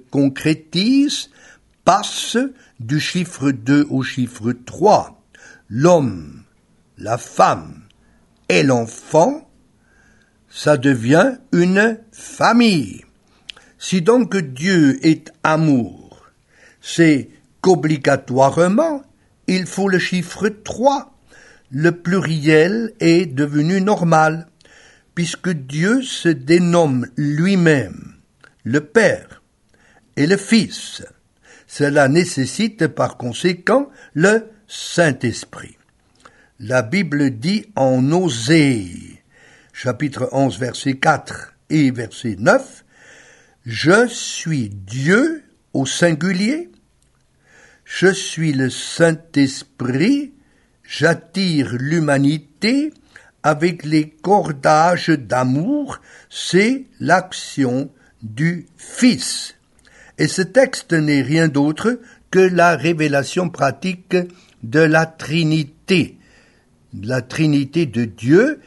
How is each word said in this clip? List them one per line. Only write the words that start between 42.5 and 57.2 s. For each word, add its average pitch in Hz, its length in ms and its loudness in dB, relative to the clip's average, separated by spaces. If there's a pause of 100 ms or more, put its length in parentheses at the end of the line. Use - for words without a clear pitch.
Je 165 420 2
suis 147 640 -6
Dieu 143 720 -2 (300)
au 131 120 -2
singulier, 190 840 -2 (1120)
je - 240 -2
suis 165 460 -2
le 131 160 -2
Saint-Esprit, 156 1600 -2 (500)
j'attire 156 920 -2
l'humanité 156 1160 0 (500)
avec 160 400 0
les 151 260 0
cordages 160 1000 0
d'amour », 147 920 -2 (300)
c'est 226 560 0 (160)
l'action 139 920 -2 (320)